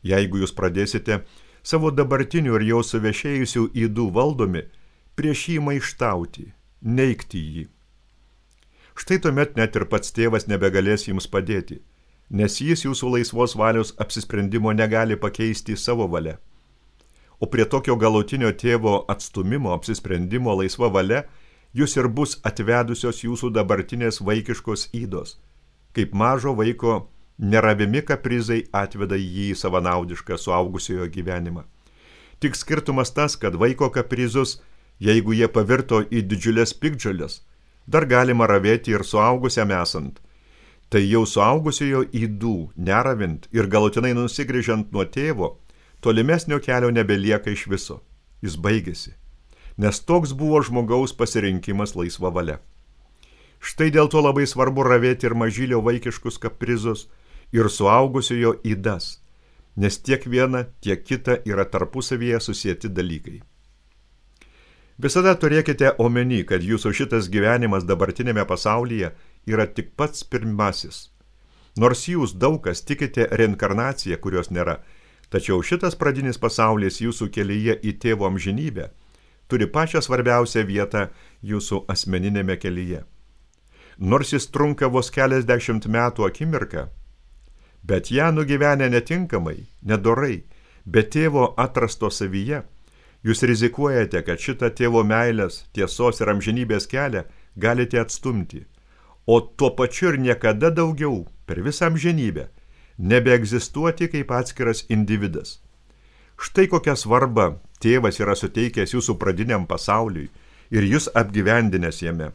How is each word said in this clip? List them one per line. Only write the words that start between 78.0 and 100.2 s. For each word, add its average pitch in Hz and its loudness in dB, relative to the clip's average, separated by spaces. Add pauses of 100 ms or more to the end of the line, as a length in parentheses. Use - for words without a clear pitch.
tėvo 101 0
amžinybę 98 -4 (600)
turi 110 2
pačią 156 0
svarbiausią 120 2
vietą 101 -2 (380)
jūsų 101 -4 (100)
asmeninėme 95 -2
kelyje. 90 -6 (960)
Nors 120 2
jis 143 0
trunka 143 0
vos 123 0
keliasdešimt 120 2
metų 117 0
akimirką, 151 -4 (960)
bet 90 0
ją 143 2
nugyvenę 143 2
netinkamai, 120 -2 (160)
nedorai, 110 0 (420)
be 104 4
tėvo 143 2
atrasto 117 0
savyje, 101 -4 (600)
jūs 113 2
rizikuojate, 117 2
kad 85 -4
šitą 123 -2
tėvo 117 4
meilės, 110 0
tiesos 110 0
ir 104 2
amžinybės 107 0
kelią 131 -2 (300)
galite 120 2
atstumti, 113 -4 (640)
o 117 8
tuo 127 0
pačiu 143 0
ir 139 0
niekada 117 2